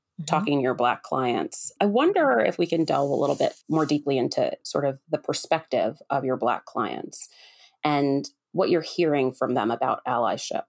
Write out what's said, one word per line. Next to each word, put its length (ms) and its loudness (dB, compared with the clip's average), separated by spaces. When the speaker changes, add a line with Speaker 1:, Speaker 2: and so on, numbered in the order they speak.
Speaker 1:
Mm-hmm. 120 -10
Speaker 2:
talking 320 2
to 40 2
your 120 2
Black 280 0
clients. 800 -2
I 60 4
wonder 520 4
if 180 0
we 100 0
can 180 0
delve 260 2
a 40 2
little 200 2
bit 180 2
more 180 2
deeply 320 0
into 320 0
sort 220 -2
of 240 -4
the 80 0
perspective 800 -2
of 140 -2
your 140 -2
Black 260 -2
clients 640 -6
and 460 0
what 160 2
you're 120 4
hearing 500 0
from 220 -2
them 180 0
about 340 -2
allyship. 640 -2